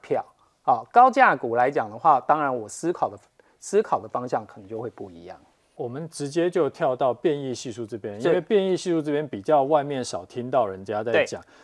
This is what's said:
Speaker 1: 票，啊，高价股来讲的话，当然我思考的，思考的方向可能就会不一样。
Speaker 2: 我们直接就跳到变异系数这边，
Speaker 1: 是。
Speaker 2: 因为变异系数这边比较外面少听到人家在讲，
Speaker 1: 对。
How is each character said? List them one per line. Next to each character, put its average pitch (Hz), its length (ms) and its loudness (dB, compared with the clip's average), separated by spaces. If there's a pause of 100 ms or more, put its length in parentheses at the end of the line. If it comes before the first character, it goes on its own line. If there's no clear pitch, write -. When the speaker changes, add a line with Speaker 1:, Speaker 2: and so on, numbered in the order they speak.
Speaker 1:
票， - 220 -4 (400)
啊， 117 280 0
高 254 180 8
价 233 260 4
股 120 200 -4
来 123 160 2
讲 127 180 -2
的 107 80 -14
话， 143 220 6
当 151 200 2
然 139 160 -2
我 107 140 -8
思 170 240 -4
考 127 160 -2
的， 101 80 -16 (420)
思 202 220 0
考 131 180 0
的 104 80 -14
方 123 200 -6
向 120 180 -4
可 - 140 -20
能 95 80 -18
就 110 120 -10
会 117 100 -8
不 101 200 -14
一 85 160 -20
样。 90 140 -18 (340)
Speaker 2:
我 135 140 -8
们 147 220 -10
直 143 200 -8
接 170 180 0
就 170 220 2
跳 139 260 -2
到 131 160 2
变 143 280 0
异 131 160 -6
系 123 160 -12
数 113 140 -10
这 113 120 -12
边， 104 240 -10
Speaker 1:
是。 147 60 0
Speaker 2:
因 165 60 4
为 180 80 2
变 196 220 2
异 185 140 0
系 180 140 -4
数 160 100 0
这 147 100 -4
边 147 160 -2
比 98 140 -10
较 147 220 4
外 143 200 2
面 139 200 -4
少 92 220 -8
听 123 260 -10
到 123 160 2
人 95 160 -8
家 107 180 -4
在 120 240 0
讲， - 160 -10
Speaker 1:
对。 - 60 -20 (160)